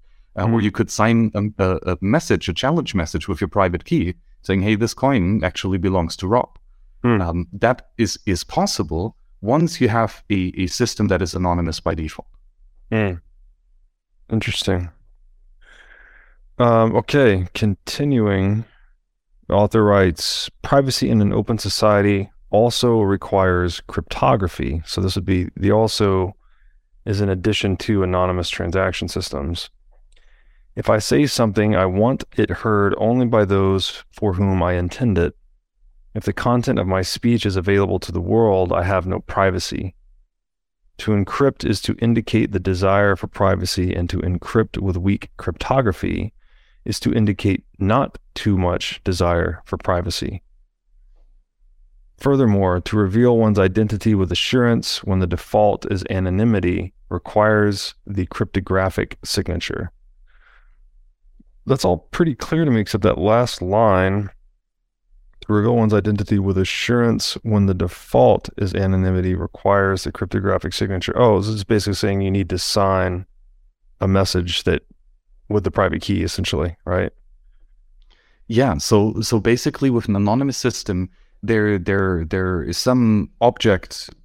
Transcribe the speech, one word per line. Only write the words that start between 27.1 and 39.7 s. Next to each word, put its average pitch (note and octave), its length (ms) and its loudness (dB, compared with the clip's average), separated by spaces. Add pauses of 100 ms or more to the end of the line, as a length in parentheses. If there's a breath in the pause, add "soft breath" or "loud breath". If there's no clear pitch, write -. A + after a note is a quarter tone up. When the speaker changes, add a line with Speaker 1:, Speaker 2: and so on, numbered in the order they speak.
Speaker 2:
in G2+ 100 0
addition F#2+ 480 -2
to G2+ 260 0
anonymous F#2 460 0
transaction F#2 580 -4
systems. E2+ 640 -8 (1040)
"If - 140 -4
I A2 100 4
say C#3 260 2
something, G#2+ 500 2
I F#2+ 100 2
want G#2 400 0 (120)
it G#2+ 120 2
heard G2+ 480 0
only B2 280 2
by A2 200 4
those F#2+ 640 0
for G2+ 220 -2
whom F#2+ 280 0
I F2 120 0
intend F2+ 440 -2
it. D#2+ 180 0 (800)
If G#2 100 -8
the G#2 100 -2
content A#2+ 460 0
of F#2 80 -2
my F#2+ 160 0
speech A#2 420 -2
is G2 100 -2
available F#2+ 440 0
to - 120 -10
the F2 100 -4
world, F#2+ 520 2
I F2 100 0
have F2+ 240 -2
no F#2 120 -4
privacy. - 760 -2 (1000)